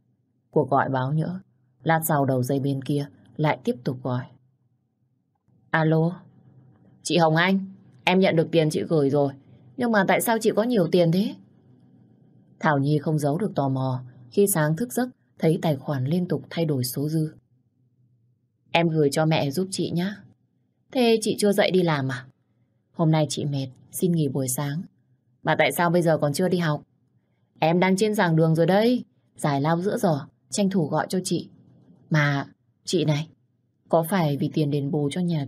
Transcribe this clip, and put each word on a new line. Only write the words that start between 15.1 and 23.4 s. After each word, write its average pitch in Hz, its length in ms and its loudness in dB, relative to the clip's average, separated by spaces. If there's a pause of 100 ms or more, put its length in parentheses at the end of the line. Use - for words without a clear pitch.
thấy 165 240 2
tài 156 140 0
khoản 131 280 -4
liên 175 240 -2
tục 143 220 -4
thay 170 140 -4
đổi 139 200 -2
số 143 240 -4
dư. 156 260 -2 (1400)
Em 170 180 2
gửi 156 240 2
cho 160 140 0
mẹ 143 240 0
giúp 185 200 -4
chị 180 200 -4
nhá. 190 260 -4 (760)
Thế 233 300 2
chị - 160 -2
chưa 202 140 2
dậy 202 180 2
đi 185 120 2
làm 147 260 0
à? 131 180 -8 (680)
Hôm 160 180 0
nay 160 180 2
chị - 160 -6